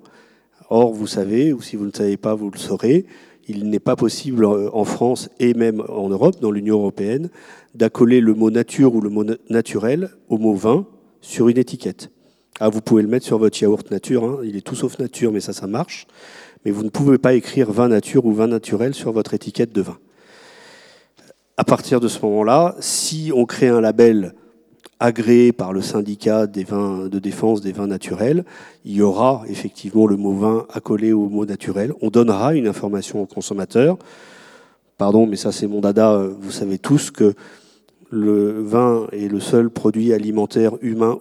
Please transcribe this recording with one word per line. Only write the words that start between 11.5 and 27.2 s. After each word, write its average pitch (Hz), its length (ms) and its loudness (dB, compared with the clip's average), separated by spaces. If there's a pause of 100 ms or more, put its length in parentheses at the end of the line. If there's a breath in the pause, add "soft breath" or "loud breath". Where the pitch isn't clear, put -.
étiquette. - 520 -6 (520)
Ah, 110 80 2
vous 107 120 -2
pouvez 107 220 4
le 107 60 -2
mettre 127 160 -2
sur 117 120 0
votre 107 240 0
yaourt 104 300 0
nature, 120 320 -2
hein, 135 220 -4
il 104 100 -8
est 95 60 -8
tout - 140 -12
sauf 123 220 -6
nature, 120 360 -4
mais 98 80 -2
ça, 104 100 -8
ça 95 160 -10
marche. 120 400 -8 (580 loud breath)
Mais 104 60 -2
vous 104 120 -4
ne 107 60 -4
pouvez 139 280 2
pas 127 160 4
écrire 120 380 0
vin 120 180 2
nature 117 360 2
ou 110 60 2
vin 110 160 2
naturel 117 460 -2
sur 123 180 -8
votre 110 220 -4
étiquette 117 400 -4
de 101 80 -2
vin. 180 160 -8 (1600 soft breath)
À - 80 0
partir 127 340 2
de 117 80 0
ce - 140 -6
moment-là, 110 580 2
si - 560 -6
on 123 100 4
crée 131 220 0
un 120 140 4
label 110 520 4 (640 soft breath)
agréé 120 520 4
par 95 220 -4
le 98 80 -4
syndicat 104 680 -2
des 101 160 -6
vins 98 460 -4
de 98 100 -4
défense 104 400 -2